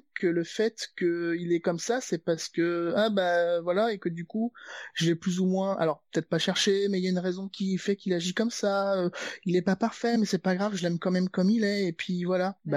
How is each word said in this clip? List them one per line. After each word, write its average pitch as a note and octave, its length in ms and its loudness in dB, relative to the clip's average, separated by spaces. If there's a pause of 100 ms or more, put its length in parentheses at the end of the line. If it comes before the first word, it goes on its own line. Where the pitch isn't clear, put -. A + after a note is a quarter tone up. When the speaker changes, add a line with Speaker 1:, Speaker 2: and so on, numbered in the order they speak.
(140)
Speaker 1:
que F#3+ 140 0
le E3+ 160 0
fait - 520 -4
qu'il E3+ 560 -2
est E3+ 80 2
comme E3+ 200 -2
ça, A#3+ 200 -2
c'est F3 240 -4
parce E3 240 -2
que, E3+ 480 0
ah A3 140 2
bah, F3 500 2
voilà, F#3+ 320 2
et G3+ 60 -6
que F#3 100 -2
du E3+ 160 -6
coup, A3+ 280 -4 (420)
je E3 120 0
l'ai E3+ 100 4
plus F3+ 240 -2
ou F#3 60 4
moins, F#3+ 320 2
alors D#3+ 340 0
peut-être D#3+ 160 -2
pas E3 100 2
cherché, G3 500 2
mais G3 120 0
il - 40 0
y F#3 40 2
a - 20 2
une F3+ 80 2
raison F#3 300 -4
qui F#3+ 280 -2
fait G3+ 200 0
qu'il F#3+ 160 -2
agit F3 220 -2
comme A3+ 180 0
ça. G3 480 0
Euh, F3 100 0 (340)
il F3+ 120 2
est F3+ 60 2
pas F#3+ 120 2
parfait, A#3 440 0
mais G#3 80 4
c'est F#3+ 120 0
pas F#3 160 2
grave, G3+ 220 -2
je E3+ 80 -4
l'aime F3 160 0
quand F#3 100 0
même F#3 180 2
comme F#3 220 2
il A3 140 2
est, G3+ 240 0
et E3+ 40 -2
puis F3+ 300 -4
voilà. F#3 340 0 (100)
Speaker 2:
Mais D3+ 100 -2